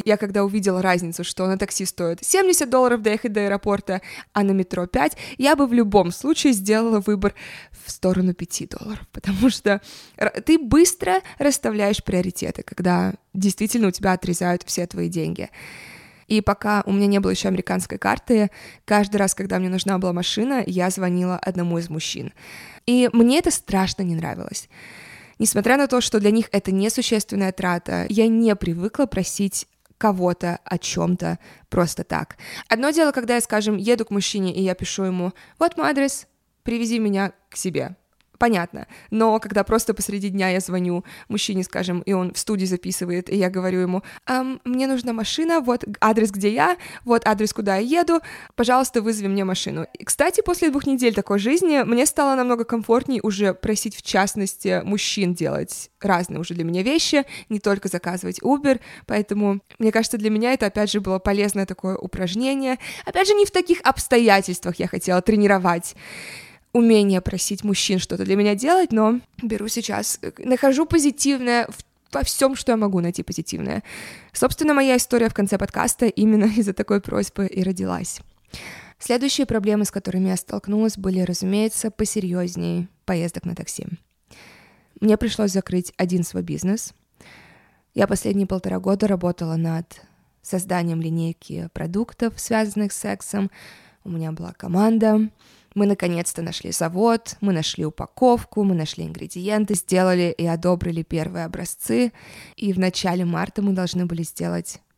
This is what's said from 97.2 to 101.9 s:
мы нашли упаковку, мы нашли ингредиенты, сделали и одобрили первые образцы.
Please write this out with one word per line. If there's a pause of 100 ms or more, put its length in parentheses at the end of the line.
мы
нашли
упаковку,
мы
нашли
ингредиенты,
сделали
и
одобрили
первые
образцы. (420)